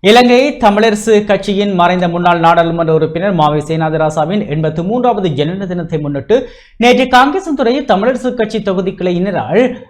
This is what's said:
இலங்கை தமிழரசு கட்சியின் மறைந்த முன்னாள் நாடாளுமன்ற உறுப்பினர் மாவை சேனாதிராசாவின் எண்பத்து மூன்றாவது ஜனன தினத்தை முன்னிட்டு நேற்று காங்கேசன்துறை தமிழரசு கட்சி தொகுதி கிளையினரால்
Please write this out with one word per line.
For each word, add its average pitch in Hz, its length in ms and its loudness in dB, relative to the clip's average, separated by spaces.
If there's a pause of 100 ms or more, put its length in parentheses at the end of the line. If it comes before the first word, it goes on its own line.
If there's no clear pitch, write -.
(100)
இலங்கை 240 280 6 (260)
தமிழரசு 214 520 2 (140)
கட்சியின் 196 500 -2
மறைந்த 180 340 2
முன்னாள் 175 320 0
நாடாளுமன்ற 165 540 2
உறுப்பினர் 170 420 -2
மாவை 151 180 2 (120)
சேனாதிராசாவின் 160 800 -2
எண்பத்து 156 280 -2 (100)
மூன்றாவது 233 380 0 (120)
ஜனன 185 320 -6
தினத்தை 170 320 -6
முன்னிட்டு 143 320 -2 (460)
நேற்று 247 220 4 (120)
காங்கேசன்துறை 277 580 0 (160)
தமிழரசு 240 480 -2
கட்சி 220 200 -2 (100)
தொகுதி 185 300 -4
கிளையினரால் 180 640 0 (260)